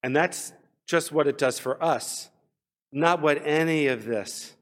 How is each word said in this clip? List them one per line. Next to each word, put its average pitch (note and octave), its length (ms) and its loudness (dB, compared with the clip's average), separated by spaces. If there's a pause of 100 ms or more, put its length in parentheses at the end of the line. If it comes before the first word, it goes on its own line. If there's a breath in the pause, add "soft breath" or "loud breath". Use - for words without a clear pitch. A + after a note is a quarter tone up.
And C3 120 -4
that's - 380 0 (340)
just E3 240 0
what D3 160 2
it C#3 120 0
does B2+ 200 2
for C3 240 -4
us, - 480 -2 (600)
not E3 280 2
what D3+ 240 2
any D#3 440 2
of A#2 160 -2
this G#2+ 580 -6